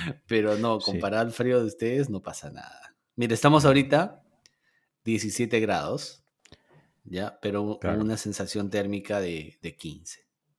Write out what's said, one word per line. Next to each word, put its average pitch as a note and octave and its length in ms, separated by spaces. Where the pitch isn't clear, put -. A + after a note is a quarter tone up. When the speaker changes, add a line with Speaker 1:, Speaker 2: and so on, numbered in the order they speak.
Speaker 1:
<laughs> - 40
Pero G#2+ 300
no, A2 220
Speaker 2:
Sí. G#2 120
Speaker 1:
comparado G2 300
al A#2 100
frío B2 280
de A#2 60
ustedes, A#2+ 440
no G2 140
pasa E2+ 260
nada. - 460
Mira, A#2+ 200
estamos D3 280
Speaker 2:
Ya. D3+ 40
Speaker 1:
ahorita C#3+ 560
diecisiete A2+ 560
grados, F#2+ 640
¿ya? F#2+ 380
Pero G#2 240
con G#2 140
Speaker 2:
Claro. F#2+ 220
Speaker 1:
una G#2+ 160
sensación G2+ 540
térmica G2+ 480
de, E2 420
de D#2+ 140
quince. - 520